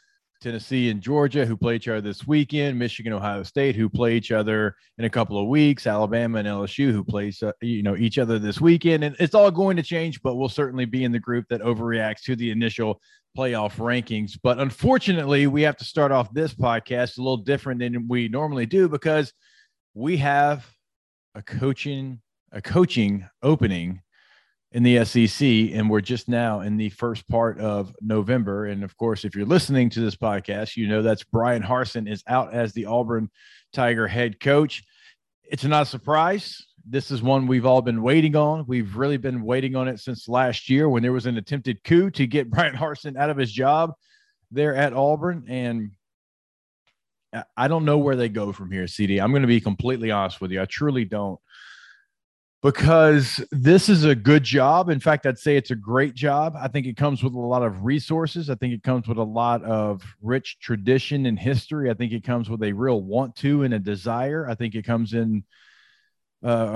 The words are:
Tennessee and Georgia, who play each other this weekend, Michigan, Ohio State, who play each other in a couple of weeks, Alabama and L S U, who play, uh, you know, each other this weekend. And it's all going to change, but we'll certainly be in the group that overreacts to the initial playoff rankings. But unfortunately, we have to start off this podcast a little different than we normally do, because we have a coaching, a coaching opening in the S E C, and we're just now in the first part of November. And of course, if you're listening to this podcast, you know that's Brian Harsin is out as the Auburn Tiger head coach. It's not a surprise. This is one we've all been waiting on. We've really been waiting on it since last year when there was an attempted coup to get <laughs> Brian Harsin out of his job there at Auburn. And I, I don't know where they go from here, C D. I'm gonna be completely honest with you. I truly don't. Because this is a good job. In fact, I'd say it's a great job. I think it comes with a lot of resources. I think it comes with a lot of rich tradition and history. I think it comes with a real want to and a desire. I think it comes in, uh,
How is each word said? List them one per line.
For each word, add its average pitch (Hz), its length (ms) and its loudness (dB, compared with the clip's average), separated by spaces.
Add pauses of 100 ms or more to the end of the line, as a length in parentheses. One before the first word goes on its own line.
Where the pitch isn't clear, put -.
(400)
Tennessee 120 500 -2
and 104 100 -4
Georgia, 139 460 0
who 113 100 -2
play 117 200 -2
each 113 120 -8
other 110 140 -4
this 101 240 -10
weekend, 143 520 0
Michigan, 113 360 -6
Ohio 101 300 -6
State, 135 320 0
who 110 120 0
play 117 260 0
each 117 160 -2
other 107 460 0 (220)
in 113 80 -4
a 107 40 -2
couple 101 300 -2
of 101 80 -2
weeks, 147 380 2
Alabama 113 520 0
and 104 80 -2
L 101 180 -4
S 101 120 -8
U, 139 160 2
who 101 100 0
play, 104 300 -4 (100)
uh, 104 100 -4 (100)
you 117 200 -4
know, 101 140 0
each 113 220 0
other 113 200 0
this 104 220 -4
weekend. 165 440 4
And 143 140 -4
it's 170 160 0
all 208 160 8
going 185 280 0
to 160 40 -2
change, 165 400 -6
but 127 120 -2
we'll 127 160 -2
certainly 127 340 -2
be 123 180 -4
in 123 100 0
the 117 60 0
group 120 300 -4
that 113 140 -4
overreacts 113 600 -2
to 127 120 -4
the 117 140 -4
initial 110 500 -2 (360)
playoff 113 400 -4
rankings. 117 640 -4
But 123 180 2
unfortunately, 143 880 2
we 143 160 2
have 147 160 2
to 117 60 -14
start 143 280 0
off 117 220 0
this 156 180 -4
podcast 120 640 -2
a 123 60 -10
little 131 160 -2
different 127 420 -4
than 120 260 -4
we 120 220 0
normally 135 380 -4
do, 185 220 4
because 151 440 0 (640)
we 147 240 -2
have 143 500 2 (680)
a 110 80 -14
coaching, 135 800 -6 (320)
a 101 80 -14
coaching 101 680 0 (160)
opening 92 600 0 (680)
in 120 120 0
the 123 160 6
S 113 160 0
E 117 140 6
C, 113 460 2
and 107 140 0
we're 107 120 2
just 117 280 -6
now 117 320 -2
in 104 160 -4
the 107 140 -2
first 113 380 -8
part 113 320 0
of 101 400 -4
November. 107 680 -2
And 101 160 -6
of 98 140 -12
course, 113 280 -4
if 101 120 -8
you're 104 100 -4
listening 135 440 2
to 117 100 -6
this 107 160 -2
podcast, 104 600 -4
you 110 120 -2
know 107 120 2
that's 110 220 0
Brian 117 400 0
Harsin 117 480 -4
is 104 160 -10
out 127 260 -2
as 117 200 -2
the 107 140 -8
Auburn 113 440 -2 (420)
Tiger 117 360 0
head 117 320 -2
coach. 143 420 2 (640)
It's - 180 -8
not 147 200 2
a 131 40 0
surprise. 160 760 -2 (240)
This 127 280 -4
is 113 100 -4
one 131 240 2
we've 123 180 2
all 127 180 6
been 117 200 -2
waiting 151 320 4
on. 151 320 2
We've 113 300 -4
really 139 200 0
been 127 260 -4
waiting 131 340 -2
on 131 100 -2
it 120 140 -6
since - 260 -12
last 123 420 -2
year 143 200 4
when 120 160 2
there 127 80 2
was 120 140 -2
an 120 120 -2
attempted 123 460 -6
coup 175 260 4
to 135 160 0
get 120 240 -2
<laughs> - 0 -
Brian 143 240 0
Harsin 147 420 -8
out 147 140 0
of 143 60 -4
his 123 160 -2
job 151 400 2 (580)
there 143 240 0
at 139 180 0
Auburn. 151 540 0
And 117 460 -4 (1400)
I, 113 120 -12 (120)
I 127 120 0
don't 160 160 0
know 147 140 4
where 143 180 2
they 120 120 0
go 104 220 -4
from 95 220 -10
here, 92 160 -4
C 104 180 -2
D. 98 140 2
I'm 110 120 2
gonna 139 140 4
be 117 140 6
completely 113 500 -2
honest 98 300 -2
with 92 100 -6
you. 92 100 -4
I 95 40 0
truly 131 400 -2
don't. 101 340 -6 (1200)
Because 151 880 6
this 156 400 6
is 165 140 6
a 147 100 6
good 139 280 6
job. 139 460 4
In 147 100 2
fact, 147 280 2
I'd 127 120 0
say 143 200 2
it's 135 120 -4
a 123 60 -2
great 120 380 0
job. 147 440 0
I 131 80 -8
think 131 200 -2
it 117 100 -8
comes 143 260 0
with 127 120 -2
a 127 40 -6
lot 123 240 0
of 98 220 -2
resources. 156 640 -2
I 131 60 -2
think 123 180 -4
it 113 100 -8
comes 127 240 0
with 113 120 -2
a 117 40 0
lot 117 420 0
of 107 380 -2 (200)
rich 123 380 -4
tradition 127 640 0
and 110 120 0
history. 131 520 -2
I - 40 0
think 113 180 -4
it 113 120 -6
comes 120 240 -2
with 110 140 -6
a 104 100 -2
real 113 300 0
want 117 340 -2
to 143 280 0
and 120 100 0
a 107 40 0
desire. 117 680 -4
I 113 60 -4
think 110 200 -6
it 110 120 -6
comes 117 260 -2
in, 113 320 0 (1000)
uh, 113 340 0